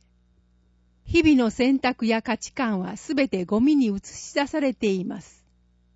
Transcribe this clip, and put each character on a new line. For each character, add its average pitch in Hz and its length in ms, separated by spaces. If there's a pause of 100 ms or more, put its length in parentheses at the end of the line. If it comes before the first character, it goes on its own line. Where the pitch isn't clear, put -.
(1040)
日 311 320
々 - 0
の 247 140
選 262 300
択 247 260
や 226 160
価 220 160
値 - 160
観 220 260
は 185 160
す 294 200
べ 277 120
て 185 160
ゴ 202 160
ミ 294 160
に 269 120
映 202 160
し - 300
出 285 120
さ 302 140
れ 277 160
て 214 160
い 190 120
ま - 160
す。 - 240 (520)